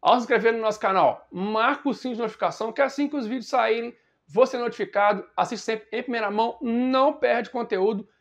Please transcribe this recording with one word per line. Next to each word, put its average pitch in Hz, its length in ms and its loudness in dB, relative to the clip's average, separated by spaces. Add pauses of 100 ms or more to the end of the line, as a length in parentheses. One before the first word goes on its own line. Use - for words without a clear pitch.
Ao 214 140 6
se 254 60 2
inscrever 226 320 2
no 233 60 -2
nosso 214 200 -2
canal, 185 520 2
marca 220 560 -2
o 262 60 0
sininho 254 220 -8
de 226 60 -6
notificação, 220 520 -4
que 277 80 0
assim 277 260 -2
que 294 80 -6
os 262 120 -4
vídeos 240 200 -8
saírem, 233 480 0 (320)
você 247 300 4
é - 20 -2
notificado, 208 680 0 (100)
assiste 185 280 -2
sempre 220 280 -4
em 233 100 -4
primeira 226 300 -4
mão, 226 300 -2
não 262 520 2
perde 240 360 0
conteúdo. 214 580 -2 (140)